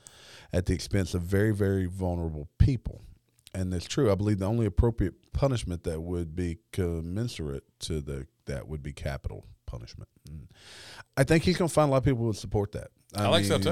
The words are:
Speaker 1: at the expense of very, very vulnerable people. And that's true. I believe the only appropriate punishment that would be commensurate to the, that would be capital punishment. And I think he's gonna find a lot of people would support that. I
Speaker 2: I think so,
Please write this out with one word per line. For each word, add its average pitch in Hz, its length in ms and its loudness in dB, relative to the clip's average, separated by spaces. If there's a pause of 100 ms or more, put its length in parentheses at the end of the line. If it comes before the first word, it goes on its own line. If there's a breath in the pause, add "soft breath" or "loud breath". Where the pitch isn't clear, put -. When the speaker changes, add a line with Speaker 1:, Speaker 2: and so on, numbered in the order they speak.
(520 loud breath)
Speaker 1:
at 90 140 0
the 92 80 2
expense 92 400 0
of 90 80 0
very, 98 320 4
very 98 320 2
vulnerable 87 640 -2 (100)
people. - 420 2 (540)
And 92 180 -2
that's 90 140 -4
true. - 260 4
I - 20 6
believe 101 260 2
the 95 60 0
only 117 200 2
appropriate - 680 0
punishment 110 520 -2
that 80 180 -4
would 85 340 -4
be 87 220 -2 (140)
commensurate 85 920 -4 (160)
to 78 220 -4
the, 69 240 -8 (180)
that 60 240 -8
would 73 140 -8
be 71 100 -8
capital 69 540 -8 (180)
punishment. - 460 -14 (180)
And 76 200 -14 (680 loud breath)
I 147 80 4
think 160 200 4
he's 180 120 2
gonna 175 140 2
find 151 180 4
a 135 40 2
lot 135 60 4
of 127 60 0
people 120 220 2
would 107 100 0
support 101 360 -2
that. - 160 -10 (280)
I 104 140 0
Speaker 2:
I 165 120 4
think - 40 0
so, 170 80 2 (180)